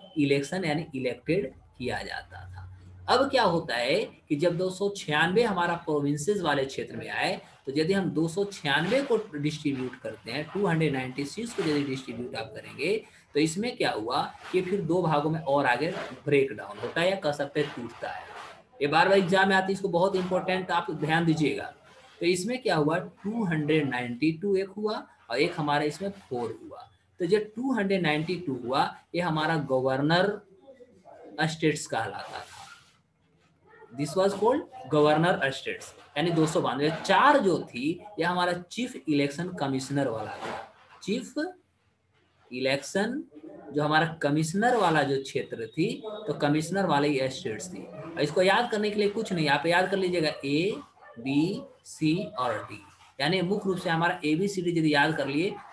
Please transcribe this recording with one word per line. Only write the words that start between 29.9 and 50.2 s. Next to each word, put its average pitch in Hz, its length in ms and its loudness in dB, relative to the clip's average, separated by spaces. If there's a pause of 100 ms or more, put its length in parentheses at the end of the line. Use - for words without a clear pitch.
states 156 440 0
कहलाता 110 520 -6
था। - 60 -14 (1500)
This 147 200 -4
was 196 200 4
called 226 280 4 (280)
governor 151 420 6 (220)
states, - 340 -8 (300)
यानी 165 140 0
दो 160 160 4
सौ 160 140 2
बानवे। 135 300 0 (140)
चार 247 340 6
जो 185 240 4
थी, 143 360 -4 (200)
यह 165 100 2
हमारा 180 240 2 (160)
chief - 400 -6
election 143 460 0
commissioner 135 520 -2
वाला 107 280 -4
था। - 180 -8 (500)
Chief 226 300 -4 (1160)
election 143 720 -2 (520)
जो 147 100 2
हमारा 156 220 4 (160)
commissioner 160 560 2
वाला 160 260 4
जो 135 200 0
क्षेत्र 117 440 -6
थी, 185 240 0 (360)
तो 151 80 -2
commissioner 156 500 2
वाले 147 240 4
ये 131 220 0
स्टेट्स - 380 -6
थी। 151 140 -12
और - 380 -10
इसको 151 200 2
याद 208 300 4
करने 214 180 0
के 202 60 -4
लिए 208 140 2
कुछ 208 240 -2
नहीं, 160 160 2
आप 147 160 4
याद 175 260 4
कर 196 60 2
लीजिएगा 175 360 0 (120)